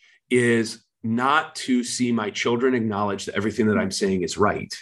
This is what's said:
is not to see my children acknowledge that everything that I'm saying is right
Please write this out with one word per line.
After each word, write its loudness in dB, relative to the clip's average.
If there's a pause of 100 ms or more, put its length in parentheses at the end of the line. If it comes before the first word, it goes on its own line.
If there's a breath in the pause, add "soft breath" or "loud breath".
(280 soft breath)
is 2 (180)
not 0
to 0
see -2
my -2
children 0
acknowledge -2
that -6
everything 0
that 4
I'm 0
saying 0
is -4
right 0